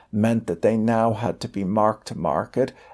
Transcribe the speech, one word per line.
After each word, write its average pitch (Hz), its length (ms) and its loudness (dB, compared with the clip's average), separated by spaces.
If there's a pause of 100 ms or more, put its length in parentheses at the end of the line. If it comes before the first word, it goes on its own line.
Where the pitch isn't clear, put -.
(100)
meant 110 360 2
that - 160 -4
they 113 160 4
now 113 340 2
had 107 280 -4
to - 80 -8
be 98 140 -6
marked 107 440 0
to 107 100 -12
market 90 560 -2 (220)